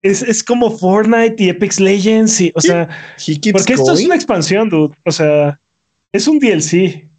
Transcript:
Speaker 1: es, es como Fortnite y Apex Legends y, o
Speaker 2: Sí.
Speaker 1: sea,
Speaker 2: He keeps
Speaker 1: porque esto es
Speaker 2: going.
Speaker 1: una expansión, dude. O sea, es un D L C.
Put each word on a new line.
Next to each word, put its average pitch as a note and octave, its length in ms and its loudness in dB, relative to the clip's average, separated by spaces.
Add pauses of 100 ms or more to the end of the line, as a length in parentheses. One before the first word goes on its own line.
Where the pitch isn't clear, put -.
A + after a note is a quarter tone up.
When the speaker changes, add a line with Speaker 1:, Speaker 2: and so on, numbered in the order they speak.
Speaker 1:
es, G3 200 0
es A#3+ 220 -4
como A#3+ 340 0
Fortnite A3 640 2
y F3+ 80 2
Apex F#3 300 -2
Legends G#3 600 2
y, E3+ 120 0
o D#3+ 80 -2
Speaker 2:
Sí. D#3 60 0
Speaker 1:
sea, E3+ 220 0 (360)
Speaker 2:
He D3+ 140 -4
keeps G#3 140 -2
Speaker 1:
porque G3 200 0
esto C3+ 200 2
es D#3+ 60 2
Speaker 2:
going. A#3+ 80 0
Speaker 1:
una F4+ 80 2
expansión, G#3 540 -2
dude. D#3 240 0 (120)
O E3+ 60 -2
sea, D3 480 0 (520)
es - 160 -2
un D#4 100 2
D C4 140 2
L D#3+ 100 0
C. - 580 -2